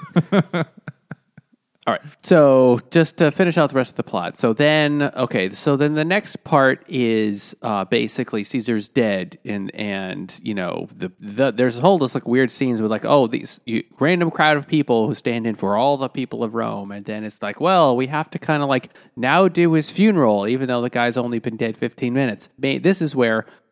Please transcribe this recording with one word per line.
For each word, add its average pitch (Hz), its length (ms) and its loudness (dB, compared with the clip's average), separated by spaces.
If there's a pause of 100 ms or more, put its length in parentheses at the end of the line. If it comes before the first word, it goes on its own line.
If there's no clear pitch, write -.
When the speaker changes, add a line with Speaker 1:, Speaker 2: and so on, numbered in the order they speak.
Speaker 1:
<laughs> - 420 0
Yeah. 170 220 -6 (1200)
Speaker 2:
All - 100 0
right. - 80 -6 (200)
So 131 560 6 (140)
just 165 240 2
to 151 160 4
finish 175 260 2
out 147 120 4
the 131 40 -10
rest 131 180 0
of - 40 -12
the 120 80 -6
plot. 85 340 -6
So 117 140 2
then, 147 500 2 (140)
okay, 117 340 -2
so 139 260 -2
then 147 180 0
the 156 100 -2
next 190 400 -4
part 135 440 2
is, 110 720 -2
uh, 101 260 -4
basically 117 580 -4
Caesar's 110 440 -4
dead, 101 560 -2
and, 101 300 -8
and, 95 720 -8
you 107 100 -6
know, 85 400 -6
the, 185 240 -10
the, 110 320 -2
there's 240 280 0
a 123 40 -2
whole 185 160 4
list 131 160 -2
of, 127 80 -4
like, - 60 -8
weird 123 240 2
scenes 123 280 -2
with, 110 120 -2
like, 107 120 -4
oh, 135 220 4
these - 400 -8
you, 113 160 -4 (160)
random 170 320 0
crowd 156 280 2
of 139 100 -8
people 120 400 0
who 110 60 -4
stand 117 300 -4
in 110 120 -2
for 101 200 -2
all 139 200 2
the 135 120 -6
people 120 360 -6
of 110 100 -6
Rome, 107 380 -6
and 101 120 -14
then 107 200 -10
it's - 180 -12
like, 104 180 -8
well, 160 360 4
we 131 100 -2
have 151 240 -6
to 170 80 -10
kinda, 151 260 -2
like, 135 260 -2 (260)
now 151 320 2
do 170 240 2
his 156 180 0
funeral, 143 560 2
even 127 220 -2
though 120 140 -2
the 123 80 -4
guy's 120 260 -2
only 120 240 -4
been 110 160 -8
dead 113 200 -4
fifteen 123 380 -6
minutes. 127 340 -2 (100)
May, 135 200 -2
this 185 240 2
is 143 140 -4
where 113 280 2 (260)